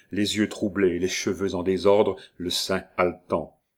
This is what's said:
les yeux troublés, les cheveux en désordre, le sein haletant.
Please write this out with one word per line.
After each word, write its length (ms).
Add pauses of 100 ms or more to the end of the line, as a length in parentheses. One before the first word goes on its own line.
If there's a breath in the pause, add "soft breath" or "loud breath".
(120)
les 260
yeux 120
troublés, 500
les 80
cheveux 480
en 80
désordre, 540 (200 loud breath)
le 120
sein 340 (140)
haletant. 640 (180)